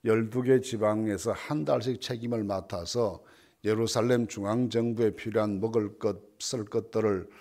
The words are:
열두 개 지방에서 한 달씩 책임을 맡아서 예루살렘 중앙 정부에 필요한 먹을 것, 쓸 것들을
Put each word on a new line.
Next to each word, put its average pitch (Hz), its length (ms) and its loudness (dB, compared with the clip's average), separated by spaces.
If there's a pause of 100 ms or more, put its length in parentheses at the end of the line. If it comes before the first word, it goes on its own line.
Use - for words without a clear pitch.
열두 113 380 2
개 131 180 6
지방에서 107 680 0
한 151 340 -4
달씩 127 340 0
책임을 117 440 -4
맡아서 95 800 -4 (400)
예루살렘 113 640 2
중앙 110 420 -2
정부에 113 460 0
필요한 107 440 -2
먹을 107 380 0
것, 101 220 -2 (180)
쓸 113 280 -6
것들을 104 640 0 (140)